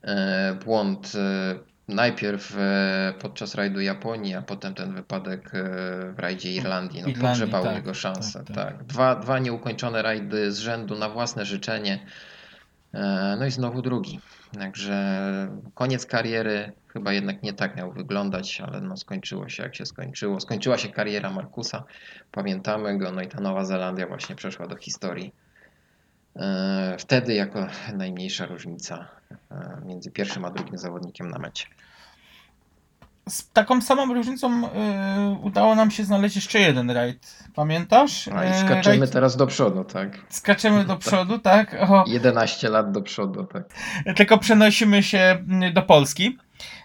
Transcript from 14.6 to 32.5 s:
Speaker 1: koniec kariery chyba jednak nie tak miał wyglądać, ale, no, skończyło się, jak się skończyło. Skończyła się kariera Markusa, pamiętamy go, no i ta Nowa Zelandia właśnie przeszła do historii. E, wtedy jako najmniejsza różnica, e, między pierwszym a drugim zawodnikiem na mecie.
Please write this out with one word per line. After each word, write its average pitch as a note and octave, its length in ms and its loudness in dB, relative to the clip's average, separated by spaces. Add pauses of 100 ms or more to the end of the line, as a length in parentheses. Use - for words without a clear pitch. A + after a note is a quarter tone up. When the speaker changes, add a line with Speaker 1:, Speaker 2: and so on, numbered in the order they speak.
Speaker 1:
koniec B2+ 320 -2
kariery A2 680 -2 (160)
chyba G2+ 260 -6
jednak G2 300 -4
nie G#2 100 -6
tak G2+ 220 -6
miał F2+ 160 -10
wyglądać, G2 680 -6
ale, G2+ 200 -10
no, F#2+ 160 -10
skończyło G2 520 -10
się, - 140 -10
jak E2+ 120 -12
się F#2+ 100 -14
skończyło. F#2+ 540 -8
Skończyła A2+ 380 -2
się G#2+ 120 -6
kariera G#2 420 -4
Markusa, F#2+ 520 -10 (480)
pamiętamy G2+ 680 -4
go, F#2 140 -4
no F#2 100 -6
i F#2 60 -8
ta - 140 -10
Nowa F#2+ 240 -2
Zelandia F#2 420 -4
właśnie F#2+ 280 -12
przeszła F#2 320 -12
do G2 80 -12
historii. F#2 580 -10 (1000)
E, F#2+ 640 -2
wtedy B2 340 0
jako G2 340 -2 (260)
najmniejsza F#2 520 -6
różnica, E2+ 640 -12 (440)
e, F#2 340 -14
między F2+ 260 -14
pierwszym G2 340 -6
a F2 60 -8
drugim F#2 260 -8
zawodnikiem F2 520 -10
na - 100 -10
mecie. - 260 -10 (1600)